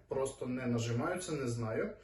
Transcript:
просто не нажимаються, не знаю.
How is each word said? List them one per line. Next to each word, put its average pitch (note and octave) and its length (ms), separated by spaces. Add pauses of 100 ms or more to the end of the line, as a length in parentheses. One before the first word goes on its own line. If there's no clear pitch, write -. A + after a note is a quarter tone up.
просто C3+ 380
не B2 200
нажимаються, A#2+ 640
не C3+ 160
знаю. A2+ 460 (100)